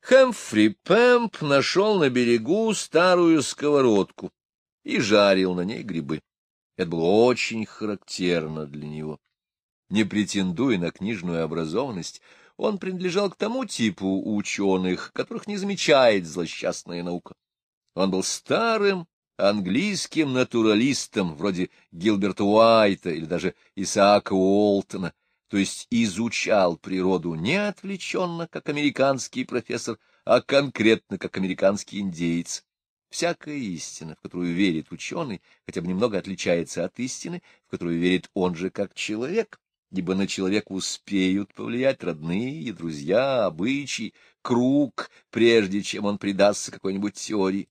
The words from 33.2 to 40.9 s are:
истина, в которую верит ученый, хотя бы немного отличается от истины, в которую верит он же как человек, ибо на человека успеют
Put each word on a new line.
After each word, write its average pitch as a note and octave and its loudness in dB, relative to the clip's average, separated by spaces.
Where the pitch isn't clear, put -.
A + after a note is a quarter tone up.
истина, E2+ -10
в - -20
которую F2 -6
верит E2+ 0
ученый, A2 -8
хотя - -8
бы E2+ -6
немного G2 -2
отличается F2+ -2
от - -10
истины, B2+ -10
в - -18
которую E2+ -4
верит F2+ 2
он F2+ -2
же F2+ -6
как G2 -6
человек, C3 -6
ибо F#2 -2
на G2 0
человека F#2+ -2
успеют F#2+ -2